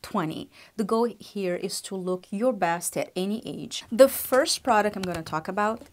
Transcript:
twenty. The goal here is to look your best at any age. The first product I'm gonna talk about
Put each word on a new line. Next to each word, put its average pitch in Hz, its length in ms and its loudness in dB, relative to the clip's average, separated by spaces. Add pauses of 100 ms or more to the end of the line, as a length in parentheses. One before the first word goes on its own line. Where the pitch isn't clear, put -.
twenty. - 500 -4 (260)
The 220 60 0
goal 226 340 0
here 185 380 -4
is - 260 -6
to - 140 -10
look 180 340 -4
your 233 240 0
best 170 420 -2
at - 200 -4
any 196 280 -2
age. - 480 -10
The 247 160 10
first - 540 0
product 208 340 2
I'm 190 60 -8
gonna 170 220 -6
talk 160 240 -6
about 208 340 -2 (120)